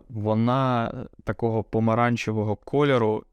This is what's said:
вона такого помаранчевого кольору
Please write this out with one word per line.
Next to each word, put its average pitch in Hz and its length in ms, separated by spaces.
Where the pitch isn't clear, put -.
вона 117 840
такого 113 380
помаранчевого 113 960
кольору 127 760